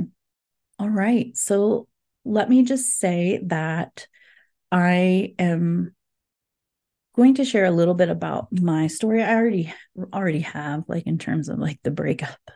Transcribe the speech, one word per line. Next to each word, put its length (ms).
All 100
right. 480
So 500
let 240
me 140
just 360
say 460
that 640
I 640
am 560
going 200
to 100
share 200
a 60
little 220
bit 160
about 420
my 360
story. 340
I 140
already, 380
already 280
have, 460
like, 200
in 100
terms 320
of, 100
like, 240
the 80
breakup, 480